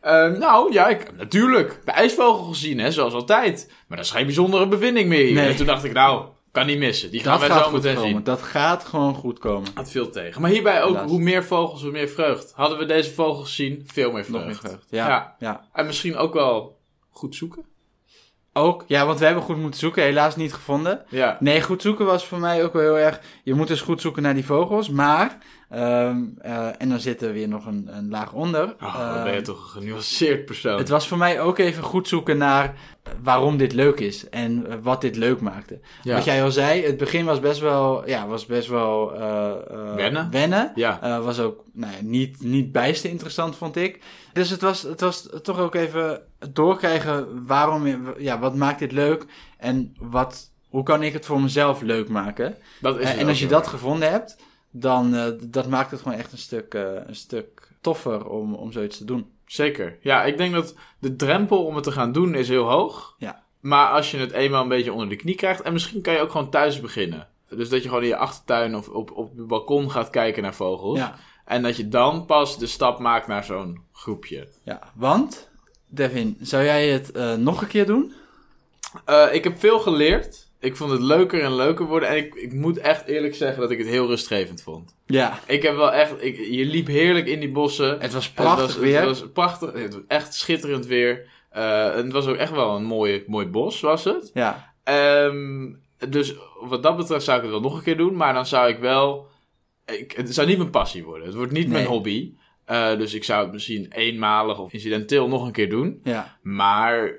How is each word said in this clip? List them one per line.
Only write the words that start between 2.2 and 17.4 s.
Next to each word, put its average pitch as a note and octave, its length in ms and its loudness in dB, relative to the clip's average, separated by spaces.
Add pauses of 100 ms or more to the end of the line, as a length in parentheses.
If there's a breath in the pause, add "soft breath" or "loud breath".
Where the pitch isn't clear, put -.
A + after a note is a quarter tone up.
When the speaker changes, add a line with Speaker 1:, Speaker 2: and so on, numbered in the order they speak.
Speaker 1:
gezien, D3+ 340 -4
hè, A#2 120 2
zoals C#3 240 0
altijd. G#3 520 2 (200 soft breath)
Maar E2+ 100 -12
dat F2 100 -6
is - 60 -4
geen A#2+ 120 2
bijzondere F#3 440 4
bevinding G#3 400 2
meer D#3 160 6
hier." B2 100 4
Speaker 2:
Nee. C#3+ 140 4
Speaker 1:
En C3 80 2
toen C#3+ 100 2
dacht C#3 180 2
ik, B2 80 -4
"Nou, B2+ 320 4 (280)
kan C3 140 2
niet D3 120 0
missen. A#2 320 -2
Die A2+ 100 -4
gaan C3 100 0
Speaker 2:
Dat C3 100 6
Speaker 1:
wij C#3+ 100 2
Speaker 2:
gaat D#3+ 140 6
Speaker 1:
zo D#3 60 2
Speaker 2:
goed C#3 120 0
Speaker 1:
meteen C3+ 140 2
Speaker 2:
komen. A2 140 0
Speaker 1:
zien." G#2 140 -2
Speaker 2:
Dat B2+ 180 -2
gaat D#3+ 420 0
gewoon C#3+ 300 -2
goed B2 240 -8
komen. G2 360 -4
Speaker 1:
Had - 160 -10
veel A#2+ 200 -4
tegen. F2 300 -10
Maar E3+ 100 2
hierbij G3 320 4
ook, - 120 4
Speaker 2:
Helaas. G2+ 160 -4
Speaker 1:
hoe F3 100 2
meer F3 240 2
vogels, E3 380 -2
hoe C#3+ 80 -6
meer D3 180 -4
vreugd. C#3+ 460 -2
Hadden D3+ 240 0
we D#3 80 -4
deze D#3 280 2
vogel D#3 280 0
gezien, C#3 400 -6 (100)
veel B2 200 0
meer G#2 160 -6
Speaker 2:
Nog A2+ 160 -6
meer F#2+ 100 -8
Speaker 1:
vreugd. G2+ 60 -14
Speaker 2:
vreugd, F#2+ 300 -14
ja, A#2 180 0
Speaker 1:
Ja. B2+ 300 0
Speaker 2:
ja. A2 340 -8
Speaker 1:
En D3+ 140 0
misschien D#3 300 -4
ook D#3 180 -2
wel B2+ 440 0 (320)
goed - 240 -12
zoeken. F3 300 -12 (880 soft breath)